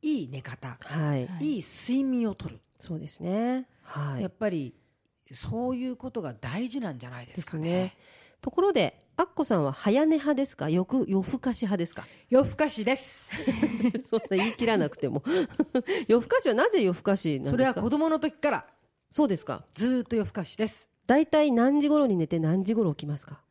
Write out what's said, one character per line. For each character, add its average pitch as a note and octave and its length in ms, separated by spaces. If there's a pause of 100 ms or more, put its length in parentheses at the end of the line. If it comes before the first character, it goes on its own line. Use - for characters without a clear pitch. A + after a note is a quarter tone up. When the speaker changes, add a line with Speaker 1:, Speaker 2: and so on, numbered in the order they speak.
Speaker 1:
い D4 220
い C3 40
寝 C3 140
方、 B2 400
Speaker 2:
は D3 360
い。 B2 100
Speaker 3:
は F3+ 120
い。 C#4+ 60
Speaker 1:
い D4 140
い - 20
睡 C4 420
眠 B3+ 240
を G3 60
と - 160
る。 - 100 (200)
Speaker 2:
そ - 160
う D#3 40
で - 60
す - 140
ね。 A#3 480 (160)
は C#3+ 340
い。 A2+ 60
Speaker 1:
や F3+ 40
っ - 40
ぱ G#3+ 180
り D3 240 (580)
そ A#3 400
う C4 40
い B3 120
う B3+ 80
こ B3+ 140
と A3 140
が C3+ 100
大 C#3 340
事 B3 120
な G#3 120
ん C3 60
じ A#2 80
ゃ B2 60
な B2 100
い A#2+ 60
で - 80
す - 160
か E3 60
ね。 D#3 60
Speaker 2:
で E3 60
す - 20
ね。 F3+ 260 (440)
と - 80
こ F4+ 120
ろ G4 120
で、 G3 300 (120)
ア D#4+ 80
ッ F4+ 40
コ - 160
さ A3 140
ん D#3 60
は C#3 100
早 A#3+ 340
寝 D#4+ 80
派 D4 180
で C4+ 120
す - 120
か？ D3 140
よ F3+ 140
く、 B3+ 220
夜 F#3+ 160
更 B3+ 140
か B3 160
し - 100
派 G3+ 140
で E3+ 80
す - 80
か？ - 140 (240)
Speaker 1:
夜 C4 180
更 - 60
か D4+ 120
し A3 160
で B3 120
す。 - 360 (380)
Speaker 2:
<laughs> A#3 400
そ A#3 60
ん A3 120
な G3 100
言 G3+ 120
い A3 40
切 A#3+ 120
ら A3 120
な D#3 120
く - 60
て - 120
も。 C#3 140 (440)
<laughs> D#4+ 420
夜 A3+ 160
更 - 40
か B4+ 140
し - 60
は A#3 80
な C#4+ 160
ぜ F#4+ 100
夜 F3+ 160
更 - 60
か G3 120
し E3 180
な C#3 40
ん C3 60
で - 0
す C#3 80
か？ - 0
Speaker 1:
そ B3 60
れ C4 80
は C4 100
子 G#3+ 160
供 D4+ 180
の D#4+ 80
時 D#4 200
か D4 120
ら。 A3 160 (460)
Speaker 2:
そ D4+ 140
う - 20
で G3 80
す D#3+ 100
か。 B2 200 (100)
Speaker 1:
ず G#3+ 120
ー B3+ 140
っ - 40
と A#3 100
夜 G#3 100
更 - 60
か F#3+ 140
し - 100
で A3 100
す。 - 240 (160)
Speaker 2:
だ B3+ 140
い D#4 80
た D4+ 160
い D4 80
何 B3+ 280
時 C#4+ 100
頃 D4 180
に G#3 80
寝 E3+ 100
て E3+ 140
何 E3 240
時 G3+ 100
頃 G#3 220
起 - 100
き - 20
ま D3 100
す - 100
か？ - 120 (120)